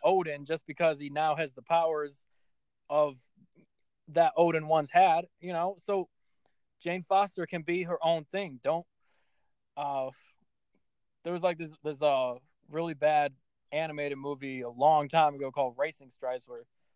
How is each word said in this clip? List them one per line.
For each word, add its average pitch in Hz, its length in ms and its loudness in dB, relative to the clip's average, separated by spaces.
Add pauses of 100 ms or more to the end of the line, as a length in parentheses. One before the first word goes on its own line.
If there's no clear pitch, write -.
Odin 156 420 2
just 160 200 -6
because 160 340 0
he 143 100 -10
now 151 260 0
has 151 180 -4
the 127 80 -20
powers 156 640 -2 (640)
of 147 260 2 (920)
that 160 280 4
Odin 160 300 2
once 156 240 2
had, 175 340 6 (140)
you 180 140 -10
know? 175 240 -2
So 196 300 -4 (760)
Jane 175 240 -4
Foster 190 400 0
can 170 160 -8
be 170 200 -2
her 170 200 -4
own 160 280 0
thing. 180 300 -8
Don't, 160 240 -2 (880)
uh, 139 340 -4 (1120)
there 170 100 -6
was, 175 80 -4
like, 175 160 2
this, 160 160 -12 (100)
this, 147 180 -6
uh, 131 340 2 (340)
really 165 240 -6
bad 147 400 2 (380)
animated 147 460 -4
movie 135 440 -8
a 120 80 -8
long 147 380 4
time 151 280 2
ago 135 160 -10
called 131 260 -2
Racing 139 340 -6
Stripes, 127 360 -8
where 120 180 -16 (300)